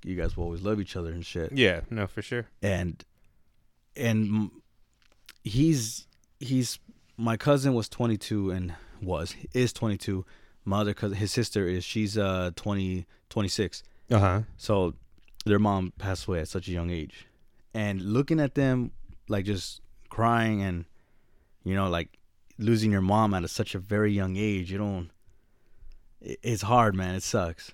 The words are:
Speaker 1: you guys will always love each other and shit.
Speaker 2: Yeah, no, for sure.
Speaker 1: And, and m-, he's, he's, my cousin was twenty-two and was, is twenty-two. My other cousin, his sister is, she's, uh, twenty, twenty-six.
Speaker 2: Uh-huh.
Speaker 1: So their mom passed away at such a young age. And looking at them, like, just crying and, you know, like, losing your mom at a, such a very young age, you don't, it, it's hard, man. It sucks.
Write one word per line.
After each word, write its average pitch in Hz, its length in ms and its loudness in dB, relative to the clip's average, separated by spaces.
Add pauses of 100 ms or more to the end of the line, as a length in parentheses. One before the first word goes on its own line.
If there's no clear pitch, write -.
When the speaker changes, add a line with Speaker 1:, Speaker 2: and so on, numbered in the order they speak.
Speaker 1:
you 92 100 -6
guys 85 220 -2
will 87 80 -2
always 85 160 -6
love 104 180 0
each 92 160 -6
other 82 160 -6
and 85 140 -8
shit. 82 260 -4
Speaker 2:
Yeah, 98 380 4
no, 107 180 -2
for - 140 -8
sure. 120 260 -6 (140)
Speaker 1:
And, 90 420 -2 (920)
and 113 320 2
m-, 104 320 -2 (800)
he's, 127 640 2 (320)
he's, 127 400 0 (380)
my 113 180 0
cousin 139 380 4
was 113 160 0
twenty-two 107 600 0
and 90 220 -4 (280)
was, 92 340 -4 (180)
is 123 200 2
twenty-two. 98 520 -2 (380)
My 98 160 0
other 104 140 2
cousin, 98 240 -4
his 101 160 -2
sister 104 340 0
is, 90 160 0
she's, 107 340 -2
uh, 92 380 0
twenty, 95 500 -2 (240)
twenty-six. 98 540 -2 (260)
Speaker 2:
Uh-huh. 101 320 6 (140)
Speaker 1:
So 92 400 0 (500)
their 101 140 6
mom 98 380 2
passed 95 300 -6
away 90 120 0
at 78 80 -4
such 90 220 -6
a - 20 -4
young 87 180 -2
age. - 380 -8 (460)
And 104 280 -2
looking 131 380 2
at 143 160 0
them, 127 360 2 (360)
like, 101 160 0
just 98 380 -4 (280)
crying 113 520 2
and, 90 240 -2 (800)
you 92 100 0
know, 98 140 2
like, 85 280 -4 (400)
losing 110 340 4
your 98 100 4
mom 104 320 4
at 90 100 0
a, 82 60 -4
such - 260 -4
a 98 40 -4
very 104 340 2
young 95 240 0
age, 98 340 0
you 98 60 -4
don't, 98 320 -2 (1120)
it, - 200 -10
it's 113 220 -2
hard, 110 320 6
man. 92 200 -2
It 95 80 -4
sucks. 87 500 -2